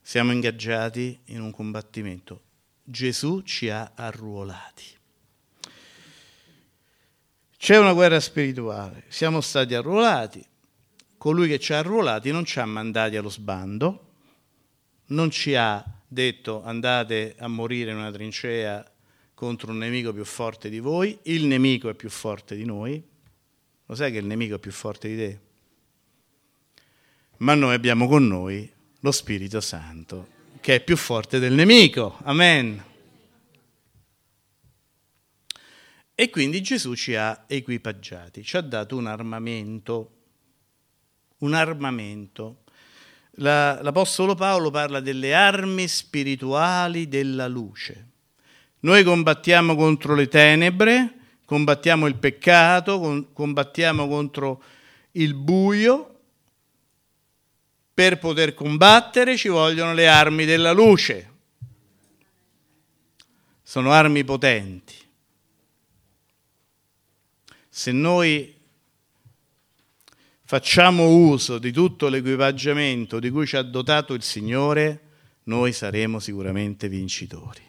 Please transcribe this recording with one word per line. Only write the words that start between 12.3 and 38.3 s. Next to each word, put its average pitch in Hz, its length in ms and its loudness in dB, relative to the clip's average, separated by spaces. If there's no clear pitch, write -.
non 165 140 -4
ci - 160 -8
ha 120 40 -2
mandati 110 520 -4
allo 104 120 -6
sbando, 104 840 -8
non 156 240 -2
ci 139 260 -4
ha 107 280 -2
detto: 120 560 -6
"Andate 113 760 -4
a 117 120 -12
morire 117 420 -8
in 110 60 -10
una 107 160 -10
trincea 107 760 -8
contro 117 380 -10
un 113 60 -8
nemico 117 340 -6
più 104 120 -10
forte 113 460 -10
di 110 80 -12
voi". 175 460 -4
Il 160 200 -4
nemico 131 440 0
è 107 60 -8
più - 140 -16
forte - 460 -12
di 107 100 -10
noi. 117 380 -10
Lo - 100 -16
sai 139 160 -6
che 110 60 -8
il 101 80 -8
nemico 107 280 -6
è 98 60 -10
più 98 100 -16
forte 107 380 -12
di 110 80 -10
te? 101 240 -10
Ma 135 160 2
noi 135 200 2
abbiamo 120 320 2
con 139 200 4
noi 98 460 -6
lo 139 100 -2
Spirito 104 500 -6
Santo, 80 680 -14
che 135 160 4
è 123 40 2
più 170 160 -2
forte 120 440 -4
del 127 120 0
nemico. 156 680 6
Amen. 143 640 2
E 240 160 0
quindi 156 320 -2
Gesù 190 320 -6
ci 117 220 -6
ha 110 320 -6
equipaggiati, 107 960 -10